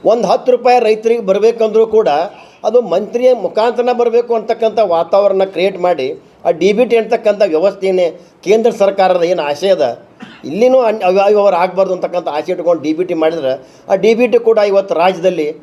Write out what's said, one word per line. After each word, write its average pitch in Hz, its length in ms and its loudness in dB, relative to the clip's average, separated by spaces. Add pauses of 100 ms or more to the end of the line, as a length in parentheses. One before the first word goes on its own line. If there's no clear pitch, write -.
ಒಂದು 208 240 2
ಹತ್ತು 226 240 0
ರೂಪಾಯಿ 247 280 2
ರೈತರಿಗೆ 226 400 0
ಬರಬೇಕಂದ್ರೂ 220 680 0
ಕೂಡ 214 220 0 (560)
ಅದು 240 180 2
ಮಂತ್ರಿಯ 226 520 0
ಮುಖಾಂತರನೇ 233 640 -2
ಬರಬೇಕು 233 360 0
ಅಂತಕ್ಕಂಥ 220 440 -2
ವಾತಾವರಣ 190 680 2
ಕ್ರಿಯೇಟ್ 185 340 -2
ಮಾಡಿ 160 440 -2 (220)
ಆ 170 60 2
ಡಿ 175 220 0
ಬಿ 220 120 2
ಟಿ 233 120 0
ಅಂತಕ್ಕಂಥ 214 500 0
ವ್ಯವಸ್ಥೆಯನ್ನೇ 185 640 0 (340)
ಕೇಂದ್ರ 220 260 2
ಸರ್ಕಾರದ 190 520 0
ಏನು 170 200 0
ಆಶೆ 147 260 -4
ಅದ 147 360 -2 (400)
ಇಲ್ಲಿನೂ 240 340 2
ಅನ್-, 220 240 0
ಅವ್ಯ-, 185 180 2
ಅವ್ಯವಹಾರ 202 340 2
ಆಗಬಾರ್ದು 185 400 0
ಅಂತಕ್ಕಂಥ 170 340 -6
ಆಸೆ 151 240 -6
ಇಟ್ಕೊಂಡು 165 300 -2
ಡಿ 151 120 -4
ಬಿ 170 100 -4
ಟಿ 175 100 -4
ಮಾಡಿದ್ರೆ 160 520 -2 (220)
ಆ 196 60 0
ಡಿ 196 200 2
ಬಿ 240 120 2
ಟಿ 233 120 0
ಕೂಡ 226 200 2
ಇವತ್ತು 196 360 0
ರಾಜ್ಯದಲ್ಲಿ 170 580 -2 (100)